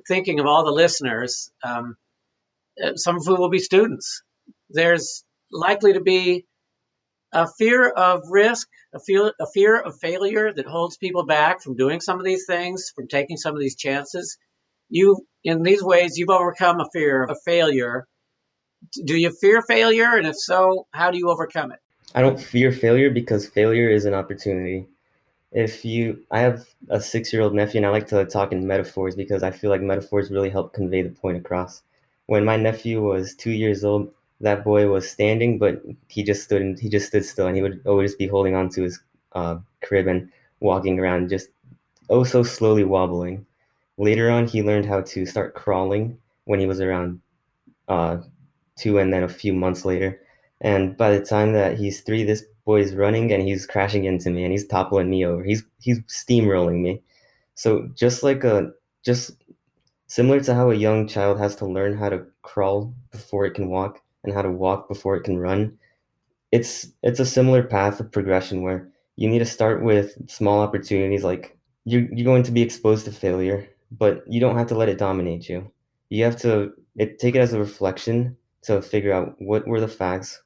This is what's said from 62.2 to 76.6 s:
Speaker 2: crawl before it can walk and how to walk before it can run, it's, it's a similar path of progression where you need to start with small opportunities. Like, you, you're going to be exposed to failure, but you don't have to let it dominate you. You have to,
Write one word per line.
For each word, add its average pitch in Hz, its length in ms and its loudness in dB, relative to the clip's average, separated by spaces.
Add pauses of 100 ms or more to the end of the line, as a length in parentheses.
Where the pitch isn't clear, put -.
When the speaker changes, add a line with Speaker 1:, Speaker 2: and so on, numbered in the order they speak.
Speaker 2:
crawl 101 520 -2 (180)
before 101 340 -6
it 90 80 -4
can 95 160 -6
walk 95 320 -6 (220)
and 101 100 -6
how 101 80 -2
to 95 100 -2
walk 92 360 -2
before 98 280 -6
it 87 80 -6
can 92 140 -4
run, 95 400 -2 (720)
it's, - 360 -2 (160)
it's 123 160 0
a 131 60 2
similar 127 380 4
path 104 360 0
of 107 120 -10
progression 95 500 -2
where 92 280 -6 (260)
you 110 140 0
need 117 100 2
to 117 60 0
start 113 380 -2
with 104 320 2 (140)
small 104 300 2
opportunities. 98 640 -2
Like, 90 340 -6 (280)
you, 120 260 2
you're 120 140 -4
going 127 180 4
to 123 80 -2
be 120 100 2
exposed 110 440 0
to 107 60 -10
failure, 95 560 -2 (240)
but 107 360 0
you 117 120 -2
don't 120 180 2
have 117 100 0
to 117 80 -2
let 110 140 2
it 92 80 -2
dominate 90 500 -4
you. 92 240 -10 (380)
You 110 160 0
have 120 160 0
to, 104 320 0 (220)